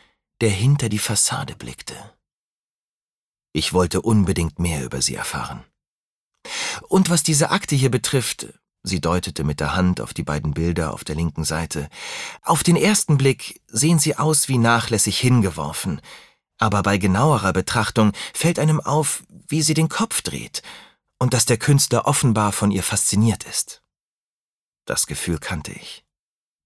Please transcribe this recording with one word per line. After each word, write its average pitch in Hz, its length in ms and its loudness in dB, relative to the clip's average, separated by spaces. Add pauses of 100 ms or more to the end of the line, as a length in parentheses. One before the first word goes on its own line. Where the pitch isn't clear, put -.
(400)
der 110 100 4
hinter 123 380 2
die 107 100 -2
Fassade - 580 -2
blickte. - 400 -14 (1600)
Ich 80 200 -2
wollte 90 300 2
unbedingt 90 560 2
mehr 80 260 -2
über 67 180 -8
sie 65 140 -2
erfahren. - 480 -8 (1200)
„Und 185 220 4
was 170 120 4
diese 156 280 2
Akte - 240 -2
hier 131 160 4
betrifft“, - 560 -2 (380)
sie 95 160 -2
deutete 82 420 -2
mit 71 160 -2
der 73 160 -2
Hand 92 260 2
auf - 140 -10
die 80 80 -4
beiden 73 320 -2
Bilder 82 400 -2
auf - 80 -12
der 76 140 -6
linken 80 280 -2
Seite, 78 440 -4 (540)
„auf 165 200 0
den 175 140 4
ersten 175 420 2
Blick - 480 -2
sehen 156 320 2
sie 143 180 0
aus 151 320 0
wie 131 100 2
nachlässig 117 600 2
hingeworfen, 87 800 0 (580)
aber 104 240 2
bei 98 160 2
genauerer 98 540 2
Betrachtung 107 600 2 (200)
fällt - 260 0
einem 156 220 2
auf, 147 480 -2
wie - 340 -4
sie 151 120 2
den 160 140 2
Kopf - 340 -4
dreht - 400 -10 (560)
und 123 160 2
dass 120 120 2
der 117 120 4
Künstler - 480 2
offenbar 110 460 2
von 104 180 2
ihr 98 140 0
fasziniert 104 600 2
ist.“ - 380 -8 (1000)
Das - 220 -2
Gefühl 78 320 -4
kannte - 340 -8
ich. - 320 -18 (600)